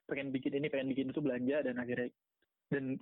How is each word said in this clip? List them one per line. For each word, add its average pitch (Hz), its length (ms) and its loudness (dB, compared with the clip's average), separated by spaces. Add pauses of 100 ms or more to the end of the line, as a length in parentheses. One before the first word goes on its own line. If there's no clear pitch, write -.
pengen 139 240 -4
bikin 135 260 0
ini, 143 120 0
pengen 135 220 0
bikin 131 200 0
itu, 143 100 -2
belanja, 135 420 2
dan 127 160 0
akhirnya, 123 320 -2 (600)
dan 135 320 0